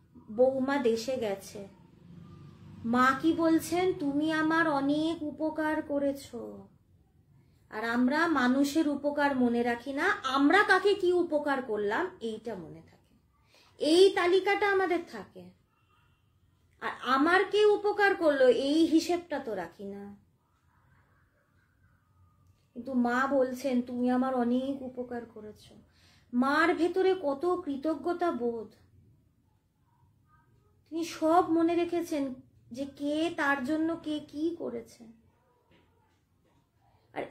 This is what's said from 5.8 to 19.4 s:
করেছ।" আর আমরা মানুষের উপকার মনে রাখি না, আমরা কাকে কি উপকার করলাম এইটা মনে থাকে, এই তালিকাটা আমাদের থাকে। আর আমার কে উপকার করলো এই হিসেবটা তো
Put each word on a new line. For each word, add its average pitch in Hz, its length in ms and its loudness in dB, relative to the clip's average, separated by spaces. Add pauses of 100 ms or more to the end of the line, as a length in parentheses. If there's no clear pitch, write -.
করেছ।" 277 540 -4 (1300)
আর - 140 -8
আমরা 254 440 2
মানুষের 277 600 2
উপকার 285 480 0
মনে 240 280 2
রাখি 240 300 -4
না, 302 140 -2 (160)
আমরা 285 400 4
কাকে 392 300 4
কি 359 200 2
উপকার 294 480 0
করলাম 220 580 -4
এইটা 220 360 -8
মনে 160 260 -16
থাকে, - 340 -20 (640)
এই 349 300 6
তালিকাটা 392 640 2
আমাদের 370 280 0 (120)
থাকে। 185 380 -16 (1300)
আর 226 100 -6 (100)
আমার 311 500 2
কে 415 140 4
উপকার 403 500 2
করলো 294 320 4
এই 277 380 4
হিসেবটা 320 540 0
তো 226 160 -8